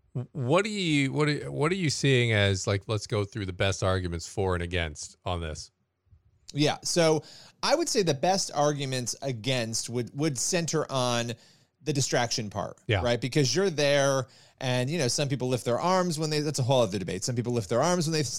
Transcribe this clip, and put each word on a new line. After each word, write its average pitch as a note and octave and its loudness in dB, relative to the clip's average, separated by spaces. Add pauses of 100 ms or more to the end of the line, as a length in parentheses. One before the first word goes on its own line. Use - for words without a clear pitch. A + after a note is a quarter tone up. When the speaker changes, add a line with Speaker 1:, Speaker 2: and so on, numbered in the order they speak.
(160)
Speaker 1:
W-, B2 -6
what D3 2
do A3 -6
you, D3+ 2
what D3 0
are, C#3+ -4
what C#3+ 0
are F#3+ -2
you F3+ 0
seeing A#2+ 4
as, G2+ 4
like, G2+ 0
let's G#2+ -4
go G#2 -2
through G2+ -8
the F#2 -6
best G2 0
arguments F#2 -2
for F#2 0
and E2+ -2
against E2+ -6 (100)
on F2+ -2
this? D#2 -10 (840)
Speaker 2:
Yeah. C#3+ 2
So D#3+ 2 (380)
I A#3 4
would D#4 2
say A3 2
the D#3+ 2
best F3+ 0
arguments C#3 0
against A#2+ -2
would, A#2+ -4
would C#3+ 0
center E3 -2
on A#2+ 0 (500)
the D3 -2
distraction B2 0
part, F#2 -6 (100)
Speaker 1:
Yeah. G2+ 2
Speaker 2:
right? A#2+ 2
Because C3 2
you're G3 2
there C#3 2 (340)
and, B2+ 0
you E3 -2
know, C3+ 2
some C#3+ 0
people B2+ -2
lift B2+ -2
their A#2+ 2
arms F3+ 2
when D#3 -2
they, D3+ 0
that's D3 -2
a C3+ 0
whole B2+ 4
other G#2 0
debate. F2+ -6
Some B2 -4
people A#2+ -2
lift A2+ -2
their A#2 2
arms E3+ 2
when E3 -2
they, D3+ 0 (160)